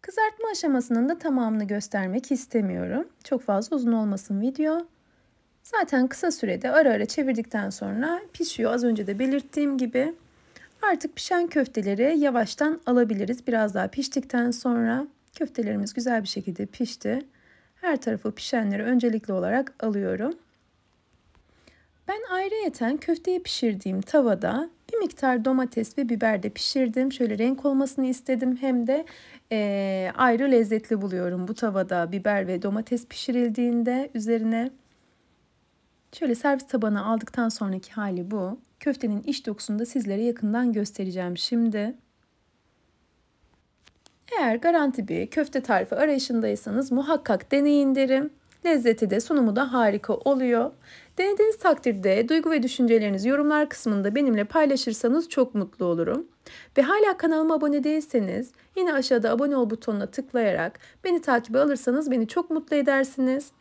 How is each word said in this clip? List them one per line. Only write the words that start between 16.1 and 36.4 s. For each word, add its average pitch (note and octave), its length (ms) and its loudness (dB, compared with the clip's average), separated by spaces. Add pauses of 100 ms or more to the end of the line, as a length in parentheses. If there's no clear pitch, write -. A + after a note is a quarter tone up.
bir F#3+ 40 -8
şekilde G3 380 -6
pişti. A3+ 540 -6 (560)
Her D#4 260 -2
tarafı A3 300 -4
pişenleri G#3+ 520 -2
öncelikli A#3 500 0
olarak G3+ 460 0
alıyorum. G3+ 540 -2 (1700)
Ben G#4 260 -6
ayrıyeten F#4 640 -2
köfteyi F4+ 460 -2
pişirdiğim G3 580 -2
tavada A#3+ 680 2 (220)
bir A#4 60 -2
miktar B3+ 480 0
domates B3+ 520 -2
ve C4 120 -2
biber G#3+ 340 0
de G#3+ 60 -4
pişirdim. C4 640 0
Şöyle A3+ 260 -2
renk C4 280 0
olmasını C4+ 400 2
istedim. B3+ 560 -2
Hem B3 260 0
de, D4 180 0 (460)
e, G3 640 -2
ayrı B3+ 360 2
lezzetli A3 500 2
buluyorum F3+ 460 -4
bu A3 60 -6
tavada F#3 580 -2
biber G3 360 -2
ve F3+ 140 -4
domates A3 460 -4
pişirildiğinde A#3+ 1080 0
üzerine. A3+ 580 -2 (1400)
Şöyle B3+ 220 0
servis C#4 320 0